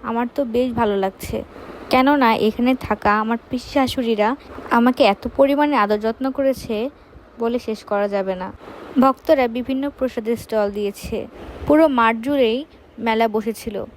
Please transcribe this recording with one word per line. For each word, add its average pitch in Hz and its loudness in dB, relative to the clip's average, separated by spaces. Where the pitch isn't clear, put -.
আমার 233 -2
তো - -4
বেশ 247 0
ভালো 220 0
লাগছে, 196 -4
কেননা 262 4
এখানে 240 2
থাকা 208 0
আমার 226 -2
পিসি 247 -8
শাশুড়িরা 233 0
আমাকে 247 4
এত 202 2
পরিমাণে 277 4
আদর 214 2
যত্ন 226 -2
করেছে 262 -2
বলে 233 -2
শেষ 220 -6
করা 202 -2
যাবে 190 -2
না। 185 -8
ভক্তরা 269 4
বিভিন্ন 254 -4
প্রসাদের 233 -4
স্টল 214 -2
দিয়েছে। 202 -6
পুরো 302 6
মাঠ 233 4
জুড়েই 262 2
মেলা 226 0
বসেছিল। 214 -4